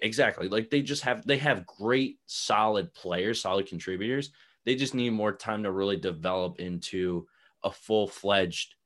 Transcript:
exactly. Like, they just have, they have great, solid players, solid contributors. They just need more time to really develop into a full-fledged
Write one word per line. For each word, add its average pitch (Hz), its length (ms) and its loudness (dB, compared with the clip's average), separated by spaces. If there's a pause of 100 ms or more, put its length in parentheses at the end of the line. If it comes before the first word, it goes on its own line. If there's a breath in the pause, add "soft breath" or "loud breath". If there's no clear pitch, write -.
exactly. 110 440 2
Like, 110 220 0
they 143 120 4
just 143 200 -4
have, 123 240 0
they 135 140 2
have 127 260 2
great, 127 640 0
solid 107 640 2
players, 92 480 -2
solid 98 260 0
contributors. 107 640 -4 (360 soft breath)
They 127 100 2
just 131 180 -2
need 123 160 0
more 107 240 2
time 107 300 -6
to 98 80 -2
really 98 260 0
develop 90 600 -2
into 90 680 -4 (360 soft breath)
a 95 80 -2
full-fledged 101 1040 0 (100)